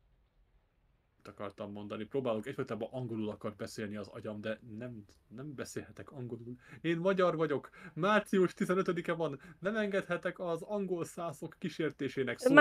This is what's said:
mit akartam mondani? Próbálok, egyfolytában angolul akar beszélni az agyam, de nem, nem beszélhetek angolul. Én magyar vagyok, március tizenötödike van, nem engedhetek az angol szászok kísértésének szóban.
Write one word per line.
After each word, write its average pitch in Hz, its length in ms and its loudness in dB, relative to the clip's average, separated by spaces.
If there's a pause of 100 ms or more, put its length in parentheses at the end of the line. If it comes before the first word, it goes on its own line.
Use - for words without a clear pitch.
(1200)
mit 98 100 -16
akartam 101 380 -8
mondani? 104 320 -6
Próbálok, 113 420 -2
egyfolytában 123 440 -4
angolul 113 380 -4
akar 104 260 -6
beszélni 104 420 -8
az 101 120 -8
agyam, 107 320 -8
de 110 180 -4 (200)
nem, 117 260 -10 (320)
nem 139 180 -10
beszélhetek - 580 -10
angolul. 123 420 -10 (260)
Én 165 180 0
magyar 180 380 4
vagyok, 147 340 0 (240)
március 190 600 4
tizenötödike 180 580 2
van, 156 280 -2 (180)
nem 208 180 0
engedhetek 185 640 0
az 170 240 0
angol 185 420 0
szászok 170 540 -6
kísértésének 139 800 0
szóban. 254 220 6